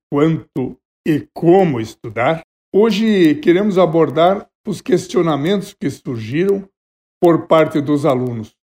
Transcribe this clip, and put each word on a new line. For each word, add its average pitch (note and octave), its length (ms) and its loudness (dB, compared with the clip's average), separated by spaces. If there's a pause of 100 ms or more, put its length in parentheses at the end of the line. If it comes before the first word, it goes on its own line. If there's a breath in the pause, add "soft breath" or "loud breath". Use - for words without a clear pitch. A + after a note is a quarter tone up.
(140)
quanto C#3+ 640 -2 (260)
e D3+ 300 -2
como E3 480 2
estudar, A#2 640 -6 (280)
hoje G3+ 640 2
queremos F3 420 0
abordar E3 720 2 (200)
os G3+ 140 -8
questionamentos F3 920 -2
que - 160 -8
surgiram C#3+ 800 -6 (500)
por E3+ 280 2
parte D#3 340 2
dos C#3+ 240 -2
alunos. B2 580 -4